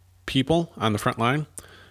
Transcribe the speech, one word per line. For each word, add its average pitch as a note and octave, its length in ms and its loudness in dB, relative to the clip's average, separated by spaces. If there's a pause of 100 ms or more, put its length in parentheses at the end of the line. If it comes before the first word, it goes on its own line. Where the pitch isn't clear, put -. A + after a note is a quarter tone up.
(260)
people D#3+ 500 0
on G#2+ 160 0
the G#2 60 0
front - 200 -2
line C3 280 0 (440)